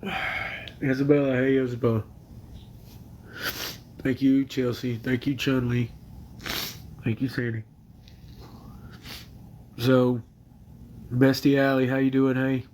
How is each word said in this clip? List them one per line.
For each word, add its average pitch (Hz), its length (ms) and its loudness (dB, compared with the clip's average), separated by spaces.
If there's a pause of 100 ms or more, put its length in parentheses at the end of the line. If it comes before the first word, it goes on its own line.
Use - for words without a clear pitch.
<sighs> - 800 -8
Isabella, 139 520 4
hey, 131 240 4
Isabella. 120 460 2 (2000)
Thank 131 200 0
you, 135 240 6
Chelsea. 123 500 -2
Thank 123 300 -2
you, 143 80 0
Chun-Li. 123 560 2 (1120)
Thank 113 160 -2
you, 135 80 -2
Sandy. 117 360 -4 (2000)
So, 127 460 4 (920)
Bestie 135 460 4
Alley, 135 280 4
how 127 100 0
you 135 140 2
doing, 131 260 4
hey? 131 380 0